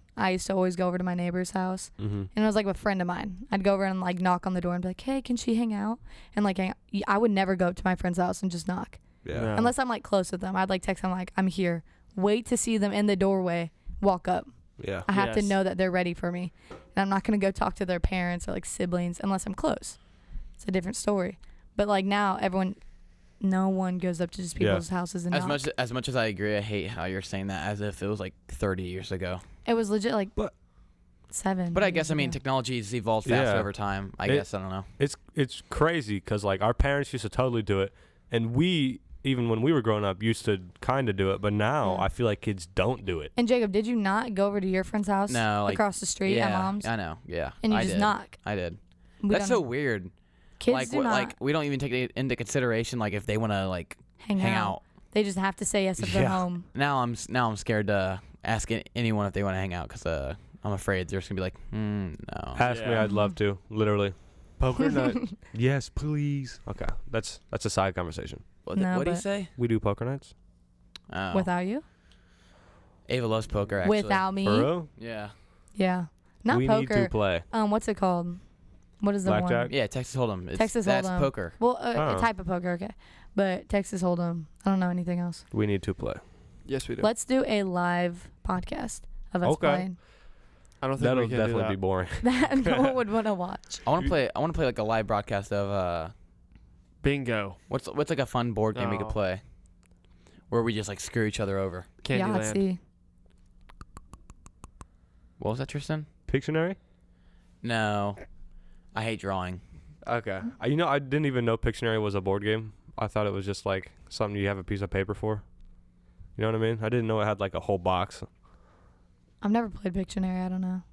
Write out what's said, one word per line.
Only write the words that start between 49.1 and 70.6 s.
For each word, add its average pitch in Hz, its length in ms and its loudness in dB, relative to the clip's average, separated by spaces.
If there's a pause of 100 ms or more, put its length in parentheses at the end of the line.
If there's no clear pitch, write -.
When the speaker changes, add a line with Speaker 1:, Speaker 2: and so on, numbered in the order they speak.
Speaker 1:
We 202 80 2
Speaker 4:
That's 202 180 2
Speaker 1:
don't 240 100 4
Speaker 4:
so - 40 2
weird. 120 480 -2 (480)
Speaker 1:
Kids 247 160 4
Speaker 4:
Like, 262 160 -2
Speaker 1:
do 285 100 0
Speaker 4:
wh-, 269 40 2
Speaker 1:
not 226 80 2
Speaker 4:
like, 240 280 0
we 139 120 0
don't 156 120 2
even 143 160 0
take 139 120 -4
it 127 220 0
into 131 220 -2
consideration, 120 640 0
like, 104 160 0
if 104 120 -6
they 107 100 0
wanna, 104 320 0
like, 87 280 -6 (220)
Speaker 1:
hang 202 200 -2
Speaker 4:
hang 190 160 2
Speaker 1:
out. 214 200 2
Speaker 4:
out. - 80 -12 (300)
Speaker 1:
They 214 120 4
just 196 140 -4
have 190 180 0
to - 80 -6
say 196 200 2
yes 190 160 0
if 92 120 -2
they're - 100 4
Speaker 2:
Yeah. - 60 4 (100)
Speaker 1:
home. 180 260 -2 (100)
Speaker 4:
Now 139 240 0
I'm 120 140 0
s-, - 160 -8
now 120 220 2
I'm 107 60 -2
scared 107 320 0
to 95 320 0 (240)
ask 110 260 -2
a-, 113 120 -2 (140)
anyone 110 300 2
if 95 80 -4
they 101 100 0
wanna 95 140 -2
hang 95 160 -2
out 82 140 -6
'cause, - 180 -10
uh, 73 280 -2 (300)
I'm 104 80 -2
afraid 92 360 -2
they're 98 100 -4
just - 100 -6
gonna 98 100 -6
be 92 40 -2
like, 90 160 -6 (120)
"Hmm, 104 440 -4 (180)
no." - 260 -8
Speaker 2:
Ask 120 260 2
me, 110 80 0
Speaker 3:
Yeah. 110 100 4
Speaker 2:
I'd 104 80 0
love 101 260 2
to, 101 220 0 (120)
literally. 104 440 2 (480)
Speaker 3:
Poker 131 280 2
night. 247 380 0 (140)
Speaker 1:
<laughs> - 120 -16
Speaker 2:
Yes, 123 360 0
please. 143 800 -4
Okay, 98 180 -6 (240)
that's, - 300 -4 (100)
that's - 160 -2
a 104 40 -2
side 95 240 2
conversation. - 480 -6 (220)
Speaker 4:
What 196 140 -2
the, 190 60 4
Speaker 1:
No, 185 140 2
Speaker 4:
what - 60 0
did 170 60 0
he 175 60 0
Speaker 1:
but - 60 -6
Speaker 4:
say? 202 260 -4 (100)
Speaker 2:
We 120 100 2
do 113 120 2
poker 101 240 -2
nights. 135 300 -8 (800)